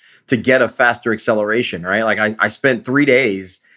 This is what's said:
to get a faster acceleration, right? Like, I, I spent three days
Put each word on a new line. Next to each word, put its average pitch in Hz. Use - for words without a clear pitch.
to 135
get 127
a 113
faster 120
acceleration, 107
right? 98
Like, 107
I, 107
I 104
spent 120
three 139
days 110